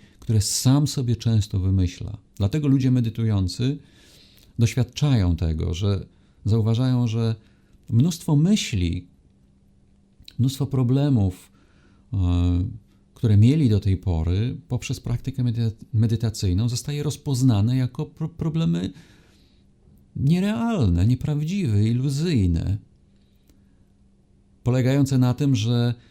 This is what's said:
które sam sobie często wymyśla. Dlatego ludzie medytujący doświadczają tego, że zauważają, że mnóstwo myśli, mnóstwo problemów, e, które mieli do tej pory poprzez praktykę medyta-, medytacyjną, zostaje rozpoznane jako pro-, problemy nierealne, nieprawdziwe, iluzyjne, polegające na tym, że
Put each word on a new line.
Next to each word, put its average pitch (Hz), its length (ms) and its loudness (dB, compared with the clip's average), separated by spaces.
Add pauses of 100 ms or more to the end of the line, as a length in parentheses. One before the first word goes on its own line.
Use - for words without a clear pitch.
(200)
które 110 200 0
sam 139 460 2
sobie 120 300 -2
często 107 440 0
wymyśla. 95 580 -2 (180)
Dlatego 147 320 -2
ludzie 131 220 2
medytujący 117 880 -2 (800)
doświadczają 117 760 0
tego, 82 380 -2
że 98 320 -4 (380)
zauważają, 117 640 2
że 113 280 -2 (560)
mnóstwo 147 460 0
myśli, 104 680 0 (1300)
mnóstwo 131 280 0
problemów, 127 840 0 (600)
e, - 40 -2 (1000)
które 104 220 2
mieli 131 320 4
do 104 120 2
tej 95 160 0
pory 90 720 -2
poprzez - 320 -6
praktykę - 420 -6
medyta-, 117 500 -4
medytacyjną, 107 760 0
zostaje 147 340 -6
rozpoznane 127 760 2
jako 131 300 -4
pro-, - 220 -8
problemy 165 640 -4 (1200)
nierealne, 175 880 0
nieprawdziwe, 147 800 0
iluzyjne, 117 960 0 (1800)
polegające 131 560 2
na 123 160 2
tym, 139 220 0
że 120 380 0 (160)